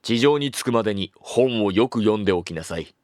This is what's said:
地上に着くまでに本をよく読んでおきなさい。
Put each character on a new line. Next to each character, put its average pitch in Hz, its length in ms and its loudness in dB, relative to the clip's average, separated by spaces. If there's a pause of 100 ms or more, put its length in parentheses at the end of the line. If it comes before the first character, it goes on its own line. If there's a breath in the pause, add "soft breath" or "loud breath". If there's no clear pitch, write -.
地 117 180 0
上 143 220 4
に 143 100 -4
着 - 120 -10
く 123 100 -2
ま 117 100 2
で 104 120 -2
に 98 200 -6
本 120 500 0
を 101 60 2
よ 110 180 4
く 120 120 -4
読 107 180 2
ん 107 60 -6
で 95 80 2
お 87 100 0
き 85 120 -12
な 80 100 -8
さ 82 160 -8
い。 76 120 -12 (100)